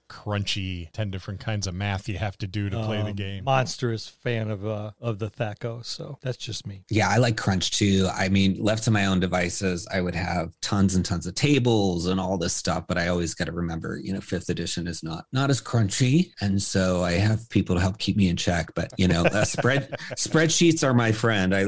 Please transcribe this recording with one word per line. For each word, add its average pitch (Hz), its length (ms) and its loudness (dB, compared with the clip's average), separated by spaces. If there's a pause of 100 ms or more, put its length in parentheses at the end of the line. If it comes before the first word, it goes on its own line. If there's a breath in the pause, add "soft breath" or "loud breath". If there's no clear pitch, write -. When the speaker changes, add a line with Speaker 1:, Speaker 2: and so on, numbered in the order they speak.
Speaker 1:
crunchy, 95 840 -4
ten 104 180 -4
different 95 300 -8
kinds 104 260 -4
of 90 80 -6
math 98 340 -2
you 95 100 -6
have 101 200 -4
to 107 80 -6
do 101 240 -4
to 113 140 -4
play 107 180 -2
the 107 80 -2
Speaker 2:
Um, 104 40 -6
Speaker 1:
game. 98 300 -8
Speaker 2:
monstrous 127 640 0
fan 113 420 -4
of, 101 160 -6
uh, 104 340 -6
of 113 180 -4
the 104 120 -4
Thaco, 113 540 -8
so - 380 -10
that's 127 160 -6
just - 280 -10
me. 98 240 -12
Speaker 3:
Yeah, 104 180 2
I 104 100 4
like 120 180 2
crunch 92 360 0
too. 95 400 4
I 98 160 -2
mean, 98 340 4
left 110 220 0
to 120 60 2
my 101 160 4
own 95 140 2
devices, 90 720 0
I 98 80 0
would 87 140 -2
have 85 360 -4 (100)
tons 98 340 2
and 92 100 2
tons 85 220 -4
of 87 80 -8
tables 113 720 2
and 92 120 0
all 92 200 -2
this 85 160 0
stuff, 87 340 -2
but 87 100 -2
I 87 100 0
always 87 260 0
gotta 85 180 -4
remember, 82 500 -6
you 92 100 -6
know, 98 80 -4
fifth - 280 -4
edition 85 380 -4
is 85 160 -6
not, 80 300 -8
not 139 180 2
as 127 100 2
crunchy, 127 800 2
and 98 220 2
so 92 400 2
I 87 100 0
have 107 380 2
people 95 260 2
to 90 40 2
help 95 180 0
keep - 180 -2
me 98 120 4
in 87 80 2
check. 85 380 -2
But, 85 220 -4
you 95 120 2
know, 87 160 4
uh, 107 200 4
spread-, 135 460 0
<laughs> - 260 -10
spreadsheets 160 640 4
are 131 120 4
my 117 180 4
friend. 104 420 2
I, 98 140 2